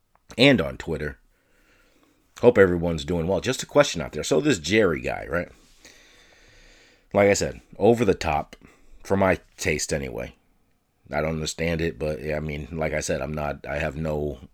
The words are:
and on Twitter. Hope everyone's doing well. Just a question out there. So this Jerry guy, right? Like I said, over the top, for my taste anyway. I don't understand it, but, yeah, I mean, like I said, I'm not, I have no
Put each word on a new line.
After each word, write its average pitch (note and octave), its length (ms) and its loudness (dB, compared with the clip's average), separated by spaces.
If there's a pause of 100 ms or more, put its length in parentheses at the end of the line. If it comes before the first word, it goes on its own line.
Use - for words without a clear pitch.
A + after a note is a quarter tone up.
(380)
and C#3 220 4
on C2+ 180 -6
Twitter. D2 420 -8 (1200)
Hope A#2+ 180 8
everyone's F2 480 4
doing E2 220 -2
well. F#2 140 0
Just B2+ 220 -4
a - 40 -12
question C#3+ 340 2
out C2 120 -8
there. D2+ 100 -6
So - 180 0
this C#3+ 160 2
Jerry E2+ 440 2
guy, A1 280 -6
right? E2+ 200 -4 (1600)
Like G2+ 160 6
I G2+ 40 6
said, C#2+ 280 -2 (160)
over A#2 280 4
the F#2 80 4
top, D#2 420 -4 (480)
for G2 140 0
my F#2 220 2 (180)
taste D#2 360 -2
anyway. B1+ 420 -6 (800)
I C#2+ 60 -2
don't D#2 120 -2
understand D#2+ 500 -4
it, E2 180 -4
but, D2+ 220 -4
yeah, D2+ 160 -4
I - 20 -4
mean, D2 320 -8
like D#2 220 -4
I D2+ 80 -2
said, D2+ 200 -4
I'm D2 120 -6
not, D2 340 -6
I C#2+ 120 -6
have D2+ 180 -4
no D2+ 420 -4 (140)